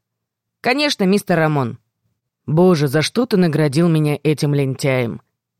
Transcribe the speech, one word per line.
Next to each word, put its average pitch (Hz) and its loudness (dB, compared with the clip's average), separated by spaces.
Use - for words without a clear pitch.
«Конечно, 277 -2
мистер 185 0
Рамон». 143 -2
«Боже, 165 2
за 143 0
что 233 -2
ты 214 -2
наградил 156 2
меня 151 0
этим 147 0
лентяем?» 131 -2